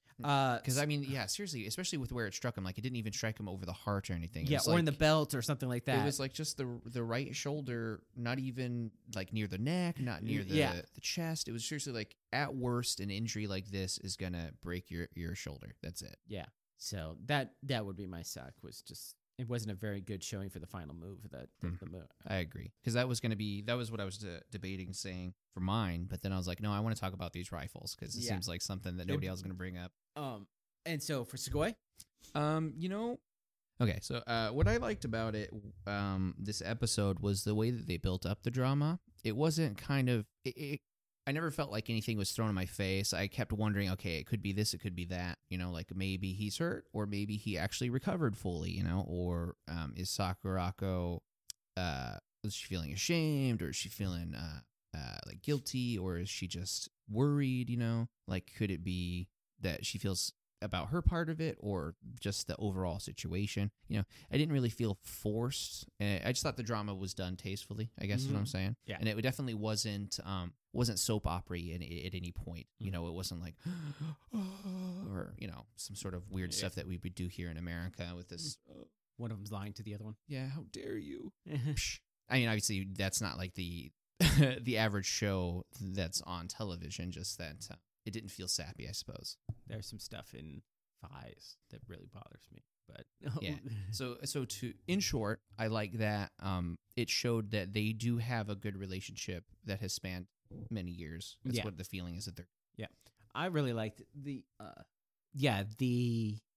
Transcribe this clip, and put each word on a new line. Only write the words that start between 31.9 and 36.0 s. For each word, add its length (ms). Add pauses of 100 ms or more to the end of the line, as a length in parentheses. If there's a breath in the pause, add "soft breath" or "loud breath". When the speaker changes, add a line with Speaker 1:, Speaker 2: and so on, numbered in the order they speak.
Speaker 1:
Um, 440
you 100
know, 320 (640)
okay, 200
so, 160 (100)
uh, 240
what 180
I 80
liked 260
about 320
it, 160 (340)
um, 520